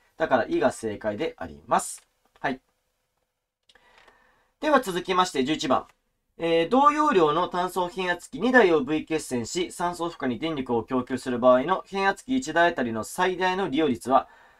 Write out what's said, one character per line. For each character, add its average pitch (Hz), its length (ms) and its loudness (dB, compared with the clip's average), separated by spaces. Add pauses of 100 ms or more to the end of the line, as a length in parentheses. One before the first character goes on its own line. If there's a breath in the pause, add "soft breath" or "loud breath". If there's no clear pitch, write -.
(160)
だ 160 140 -2
か 135 80 4
ら、 110 100 -2
イ 170 140 -2
が 131 100 2
正 107 260 -8
解 104 200 -4
で 104 200 -6
あ - 80 -12
り 71 220 -16
ま 165 140 0
す。 - 260 -14 (320)
は - 100 -6
い。 254 120 -8 (2000 soft breath)
で 302 80 0
は 285 100 6
続 180 240 -2
き 185 100 -4
ま 180 120 4
し - 80 -6
て、 135 100 0
十 143 100 0
一 151 140 -2
番。 123 180 2 (520)
え 165 260 2
ー、 170 60 -2
同 285 220 4
容 302 200 2
量 160 220 4
の 170 160 -2
単 180 200 -4
層 175 200 -4
変 185 200 -4
圧 175 220 -6
器 - 80 -12
二 247 140 2
台 220 180 8
を 156 100 4
V 151 240 -2
血 156 140 -4
線 123 260 -6
し、 170 280 -4
三 175 240 -4
層 170 120 -4
負 - 120 -12
荷 127 120 -2
に 107 60 -8
電 160 160 -4
力 127 200 -4
を 113 80 0
供 127 200 -2
給 131 140 -6
す - 120 -10
る 123 100 -4
場 127 180 6
合 127 60 0
の 180 220 -2
変 196 220 -2
圧 196 160 -2
器 - 140 -2
一 147 160 -4
台 170 160 6
あ 170 40 0
た 139 100 -4
り 113 100 -4
の 110 100 -4
最 185 320 -2
大 185 220 0
の 196 100 -2
利 139 120 0
用 156 100 4
率 117 200 -4
は、 135 200 2 (300 soft breath)